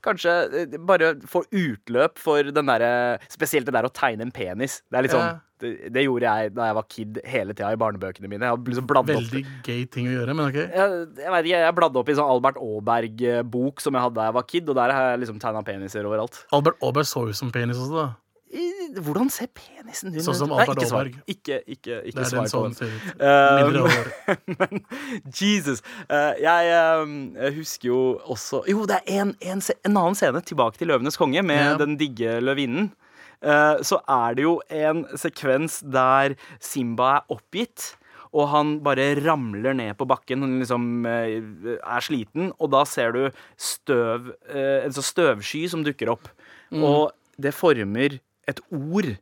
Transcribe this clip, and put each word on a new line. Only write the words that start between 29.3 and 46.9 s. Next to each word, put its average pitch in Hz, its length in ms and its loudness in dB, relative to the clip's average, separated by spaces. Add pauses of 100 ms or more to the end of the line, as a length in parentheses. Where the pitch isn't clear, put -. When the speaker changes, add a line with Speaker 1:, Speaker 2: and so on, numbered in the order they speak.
Speaker 1:
en, 185 180 -6
se-, - 240 -2
en 208 120 4
annen 185 200 2
scene 151 240 2
tilbake 127 400 0
til 170 80 -2
Løvenes 139 300 0
konge 156 260 2
med 147 160 4
Speaker 2:
Ja. 147 160 2
Speaker 1:
den 147 220 0
digge 117 420 -2
løvinnen, 135 480 0 (540)
eh, 151 400 6
så - 260 0
er 120 260 2
det 139 100 0
jo 165 160 2 (100)
en 156 340 0 (120)
sekvens 151 680 -2
der 135 520 4 (260)
Simba 123 580 0
er - 160 -4
oppgitt, - 600 -8 (380)
og 147 180 2
han 151 300 2
bare 143 340 2 (100)
ramler 127 500 0
ned 110 220 -4
på 135 100 -4
bakken, 127 340 -2
han 131 200 -2
liksom, 120 460 -2
eh, 113 720 -6
er 120 200 -4
sliten, 151 600 -4
og 151 100 0
da 139 140 4
ser 117 280 -2
du 131 180 0 (260)
støv, 120 800 -2 (140)
eh, 139 360 0
en 143 80 -4
sånn 135 220 -6
støvsky 151 540 0
som 165 160 -4
dukker 131 260 -2
opp, - 180 -4 (420)
Speaker 2:
Mm. 156 140 -2
Speaker 1:
og 147 280 4 (280)